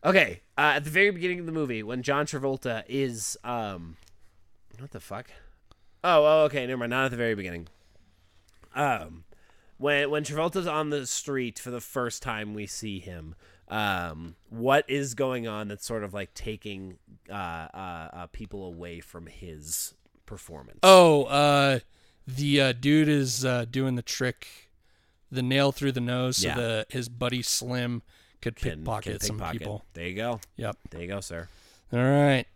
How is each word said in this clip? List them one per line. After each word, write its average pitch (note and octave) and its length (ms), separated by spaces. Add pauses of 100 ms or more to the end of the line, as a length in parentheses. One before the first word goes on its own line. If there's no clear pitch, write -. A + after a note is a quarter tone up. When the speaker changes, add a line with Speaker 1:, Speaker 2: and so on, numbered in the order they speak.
Speaker 1:
Okay. D3 360 (160)
Uh, D3 200
at C#3+ 80
the D#3 60
very F#3+ 200
beginning F3+ 300
of E3+ 60
the D#3+ 60
movie, C3 300
when B2 200
John C#3+ 240
Travolta C3 640
is, B2 560
um, G2 520 (800)
what C3+ 120
the - 100
fuck? G#2+ 300 (720)
Oh, E3 220
oh, D#3 200
okay. C#3 220
Never B2+ 120
mind. A#2+ 120
Not C3 160
at C3 40
the A#2+ 60
very A#2 180
beginning. F2 340 (1040)
Um, F2+ 500 (540)
when, C#3+ 320
when D3+ 140
Travolta's E3 420
on D#3 240
the C#3+ 160
street B2+ 520
for - 120
the A#2+ 100
first B2 420
time, G#2+ 320
we G#2+ 120
see G2+ 340
him. E2+ 340 (340)
Um, F2 680 (140)
what B2+ 380
is C#3 260
going B2+ 340
on G#2+ 200
that's G#2 180
sort A2+ 180
of, F#2+ 80
like, G2 220
taking, G2 640 (320)
uh, - 20
uh, E2+ 800
uh, F2 200
people G2 340
away E2+ 340
from E2+ 260
his D#2+ 680 (320)
performance? D2+ 560
Speaker 2:
Oh, F3 420
uh, C#3 540 (480)
the, C#3 340
uh, C3+ 120
dude D3 360
is, C3 360
uh, B2 260
doing C3 260
the A#2+ 60
trick, - 680 (600)
the B2+ 120
nail C3+ 300
through C3+ 200
the B2+ 80
nose, B2 360
so - 120
Speaker 1:
Yeah. - 80
Speaker 2:
the, A2+ 340
his A#2+ 180
buddy B2 340
Slim A#2+ 600 (400)
could A#2 140
Speaker 1:
Can, - 240
Speaker 2:
pickpocket G2+ 400
Speaker 1:
can - 0
Speaker 2:
some G#2+ 160
Speaker 1:
pickpocket. F2 240
Speaker 2:
people. G#2 240 (100)
Speaker 1:
There E2+ 120
you F#2 80
go. A2+ 260 (160)
Speaker 2:
Yep. G#2+ 200 (140)
Speaker 1:
There D#2+ 100
you F2 80
go, G2 120
sir. E2+ 280 (440)
Speaker 2:
All A#2+ 60
right. C#3 460 (120)